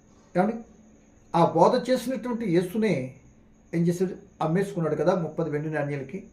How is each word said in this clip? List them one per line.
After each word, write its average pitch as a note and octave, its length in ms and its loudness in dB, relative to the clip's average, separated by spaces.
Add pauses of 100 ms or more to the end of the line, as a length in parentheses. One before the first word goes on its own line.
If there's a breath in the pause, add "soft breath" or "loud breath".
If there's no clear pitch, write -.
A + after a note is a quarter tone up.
(360)
ఏమండి, G#3+ 200 2 (760)
ఆ E3+ 100 6
బోధ G3 460 4
చేసినటువంటి A#3+ 560 -2
యేసునే F3+ 680 0 (600)
ఏం E3+ 140 2
చేశాడు? F3+ 560 -4
అమ్మేసుకున్నాడు D#3+ 520 0
కదా D#3+ 180 2
ముప్పది D#3+ 360 -4
వెండి D3+ 200 -4
నాణ్యాలకి. C#3+ 640 -6